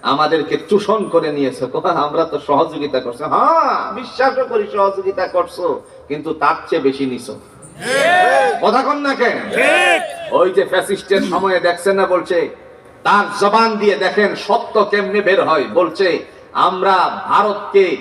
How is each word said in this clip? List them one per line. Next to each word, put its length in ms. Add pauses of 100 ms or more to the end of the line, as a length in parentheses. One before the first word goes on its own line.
আমাদেরকে 560 (120)
চুষণ 400
করে 220
নিয়েছে, 420
কথা 160
আমরা 360
তো 140
সহযোগিতা 600
করছো, 280
হ্যাঁ 680
বিশ্বাসও 520
করি 280
সহযোগিতা 540
করছো, 540 (260)
কিন্তু 260
তার 220 (140)
চেয়ে 120
বেশি 240
নিছো। 340 (1200)
কথা 220
কন 140
না 180
কেন? 220 (920)
ওই 220
যে 120
ফ্যাসিস্টের 560
সময়ে 380
দেখছেন 360
না, 100
বলছে 440 (540)
তার 220 (140)
জবান 380
দিয়ে 180
দেখেন 400
সত্য 500
কেমনে 360
বের 220
হয়। 200
বলছে 640 (280)
আমরা 760
ভারতকে 720